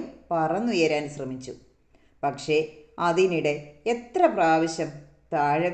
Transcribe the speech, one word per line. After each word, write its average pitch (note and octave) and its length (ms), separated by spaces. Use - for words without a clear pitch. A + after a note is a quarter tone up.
പറന്നുയരാൻ D#3+ 720
ശ്രമിച്ചു. C3 380
പക്ഷേ C#3+ 340
അതിനിടെ E3+ 460
എത്ര A#3+ 280
പ്രാവശ്യം E3 560
താഴെ D3+ 400